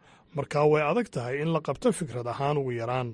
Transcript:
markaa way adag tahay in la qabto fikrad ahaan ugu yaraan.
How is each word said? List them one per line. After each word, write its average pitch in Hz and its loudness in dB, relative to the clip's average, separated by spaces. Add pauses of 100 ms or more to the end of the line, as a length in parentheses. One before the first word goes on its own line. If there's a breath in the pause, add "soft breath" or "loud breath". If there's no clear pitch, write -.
(340 soft breath)
markaa 147 0
way 151 6
adag 185 0
tahay 123 -4
in 160 0
la 160 2
qabto 147 0
fikrad 123 -6
ahaan 139 0
ugu 135 -2
yaraan. 120 -2